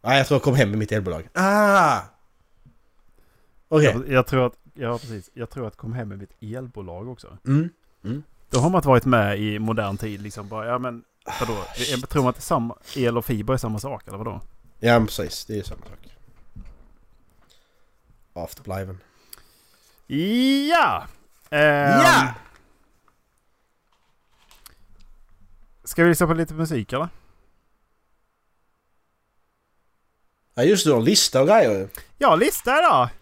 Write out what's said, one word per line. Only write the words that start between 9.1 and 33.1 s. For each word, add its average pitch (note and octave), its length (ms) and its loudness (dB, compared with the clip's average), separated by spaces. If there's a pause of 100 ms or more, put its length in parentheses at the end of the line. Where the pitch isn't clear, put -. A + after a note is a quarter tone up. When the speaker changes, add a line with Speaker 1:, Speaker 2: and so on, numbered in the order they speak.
Speaker 2:
i G#2 200 -4
modern G#2+ 380 -4
tid G#2 240 -8
liksom. G#2 260 -14
Bara, A2 200 -10
ja, B2 120 -4
men A#2+ 240 -10 (360)
vadå? A#2 140 -4
Speaker 1:
Ah, F#2+ 220 -10
shit. B2+ 140 -6
Speaker 2:
Jag B2+ 200 -6
tror C#3+ 140 0
man B2+ 60 2
att A#2+ 60 -4
det - 40 -18
är - 20 -14
samma, A#2 360 -4 (180)
el A#2+ 220 -2
och A2+ 80 -4
fiber A2 280 -4
är B2+ 40 0
samma A2 220 -6
sak, C3 280 -12
eller G2 100 -14
vadå? A2 240 -10 (380)
Speaker 1:
Ja, A#2+ 200 4
men A2 80 2
precis. - 380 -10
Det G#2+ 140 -8
är F#2 40 -10
samma - 220 -14
sak. - 140 -20 (2250)
Afterbliven. F#2 680 -10 (1700)
Speaker 2:
Ja! C4+ 380 0 (420)
Ehm, C#3+ 520 4
Speaker 1:
Ja! C3 320 4 (3500)
Speaker 2:
Ska - 200 0
vi E3+ 60 8
lyssna E3+ 180 2
på E3 60 0
lite E3 200 -4
musik, D#3 400 -6
eller? D3+ 140 -4 (3500)
Speaker 1:
Ja, A#2+ 100 0
just F3+ 220 4
det. D#3 40 4
Du C#3+ 40 6
har A2+ 80 4
lista C#3 400 2
och C#3+ 60 4
grejer F#3+ 240 6
ju. G2 160 -4 (300)
Speaker 2:
Ja, A3+ 180 4
lista C4 440 0
idag! D#3 300 2 (120)